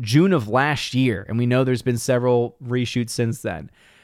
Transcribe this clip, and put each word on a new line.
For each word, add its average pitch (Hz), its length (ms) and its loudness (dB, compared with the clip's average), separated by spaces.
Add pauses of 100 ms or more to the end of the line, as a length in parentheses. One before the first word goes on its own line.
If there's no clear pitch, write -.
June 147 320 4
of 117 160 0
last 131 460 -2
year, 123 340 0
and 110 80 -2
we 120 80 2
know 123 200 2
there's 127 180 0
been 123 160 -2
several 123 640 0
reshoots 120 460 -2
since 117 320 -2
then. 85 280 -8 (340)